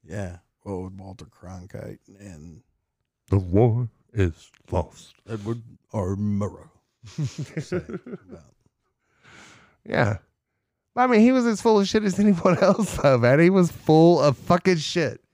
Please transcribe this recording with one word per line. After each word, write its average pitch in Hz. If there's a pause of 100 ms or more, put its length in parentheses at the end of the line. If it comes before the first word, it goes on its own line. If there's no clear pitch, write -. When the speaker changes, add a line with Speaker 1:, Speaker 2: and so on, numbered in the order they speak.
Speaker 1:
Yeah. 90 (260)
Well, 95
with 95
Walter 95
Cronkite - (200)
and 165 (680)
Speaker 2:
"The 101
war 110 (240)
is 92 (220)
lost." - (160)
Speaker 1:
Edward 113 (300)
R. 98
Murrow. 104 (380)
Speaker 2:
<laughs> 147
Speaker 1:
Say 180
about 214 (1300)
Speaker 2:
Yeah. 110 (800)
I 247
mean, 240
he 240
was 254
as 220
full 220
of 196
shit 214
as 196
anyone 190
<laughs> -
else, 190
though, 135
man. 123
He 170
was 185
full 160
of 139
fucking 180
shit. 151 (120)